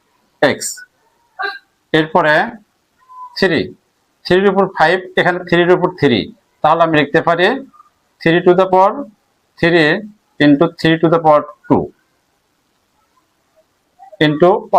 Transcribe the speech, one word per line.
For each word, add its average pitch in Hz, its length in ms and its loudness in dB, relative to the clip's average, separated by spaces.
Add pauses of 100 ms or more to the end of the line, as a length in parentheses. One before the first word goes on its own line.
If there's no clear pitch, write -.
(420)
x। 123 160 -2 (1400)
এরপরে 156 360 0 (1040)
থ্রি, 170 220 -2 (640)
থ্রির 185 280 0
উপর 190 120 0 (120)
ফাইভ, 160 200 0 (240)
এখানে 175 180 -2 (100)
থ্রির 175 280 2
উপর 180 120 -2 (120)
থ্রি, 127 200 0 (420)
তাহলে 165 240 0
আমি 165 140 -2
লিখতে 147 280 -2
পারি 170 180 0 (760)
three 170 260 0
to 180 140 4
the 185 120 2
power 190 200 2 (640)
three 165 320 2 (540)
into 147 200 4 (160)
three 160 220 0
to 170 120 0
the 165 100 0
power 147 180 2 (240)
টু 120 120 0 (2500)
into 151 260 2 (280)